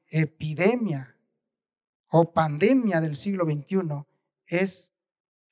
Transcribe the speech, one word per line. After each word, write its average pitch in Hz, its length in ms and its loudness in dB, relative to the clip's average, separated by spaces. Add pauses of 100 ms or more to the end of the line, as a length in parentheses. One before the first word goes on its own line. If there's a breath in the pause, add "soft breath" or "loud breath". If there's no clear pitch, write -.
epidemia 156 1080 -2 (960)
o 165 220 4
pandemia 175 680 2
del 151 160 -2
siglo 190 300 -2
veintiuno, 151 600 -4 (400)
es 185 460 -4 (600)